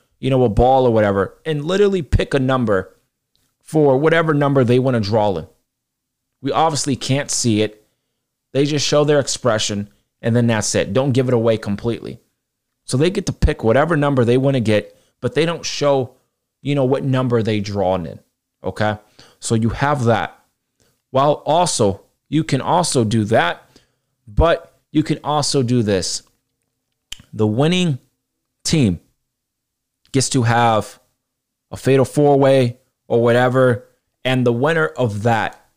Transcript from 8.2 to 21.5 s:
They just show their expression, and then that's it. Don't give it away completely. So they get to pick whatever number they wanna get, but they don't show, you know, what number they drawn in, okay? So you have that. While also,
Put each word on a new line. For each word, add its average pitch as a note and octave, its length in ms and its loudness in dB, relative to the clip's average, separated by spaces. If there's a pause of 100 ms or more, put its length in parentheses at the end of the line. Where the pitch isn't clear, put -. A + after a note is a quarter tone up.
They C#3 120 0
just C#3+ 220 -2
show D3 180 2
their D3 140 2
expression, G#2+ 720 -2 (320)
and A#2 120 0
then A#2+ 120 2
that's A2 280 -2
it. F#2+ 200 -2
Don't C3 180 0
give B2+ 160 0
it B2+ 60 0
away A2+ 240 0
completely. - 640 -8 (640)
So - 120 -6
they D#3+ 140 0
get G3 160 -6
to B2+ 60 -6
pick D#3 300 -2
whatever C#3 340 2
number C#3+ 280 0
they A#2+ 140 2
wanna C3+ 220 0
get, G#2 360 -2 (240)
but B2 140 -6
they D3+ 100 0
don't E3 220 -6
show, C#3 480 -2 (480)
you C#3+ 120 -4
know, C3+ 120 0
what C3+ 180 -2
number B2+ 380 0
they G#2+ 180 -2
drawn F#2+ 460 -4
in, - 140 -16 (440)
okay? G#2 340 -4 (420)
So - 140 -4
you A2+ 160 0
have C#3 340 -2
that. G#2+ 380 -2 (680)
While C3+ 340 0
also, C#3+ 600 0 (260)